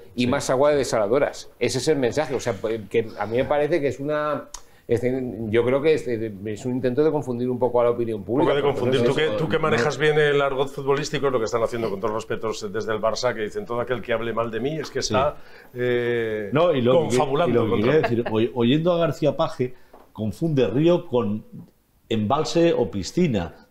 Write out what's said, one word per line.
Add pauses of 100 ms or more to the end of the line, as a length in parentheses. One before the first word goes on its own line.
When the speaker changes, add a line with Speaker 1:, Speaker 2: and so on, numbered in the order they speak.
(160)
Speaker 1:
y
Speaker 2:
Sí.
Speaker 1:
más
agua
de
desaladoras.
Ese
es
el
mensaje.
O
sea,
pues,
que (120)
a
mí
me
parece
que
es
una, (380)
este, (280)
yo
creo
que
es,
es
un
intento
de
confundir
un
poco
a
la
opinión
Speaker 3:
Un
poco
Speaker 1:
pública.
Speaker 3:
de
confundir.
Speaker 1:
Entonces,
Speaker 3:
Tú
que,
tú
que
Speaker 2:
no.
Speaker 3:
manejas
bien
el
argot
futbolístico,
es
lo
que
están
haciendo
con
todos
los
respetos
desde
el
Barça,
que
dicen,
Todo
aquel
que
hable
mal
de
mí
es
que
Speaker 2:
Sí.
Speaker 3:
está, (400)
eh,
Speaker 2:
No,
y
lo
que,
Speaker 3:
confabulando
Speaker 2:
y
lo
que
Speaker 3:
contra
Speaker 2:
quería
decir,
oy-,
oyendo
a
García
Page, (380)
confunde
río
con (640)
embalse
o
piscina.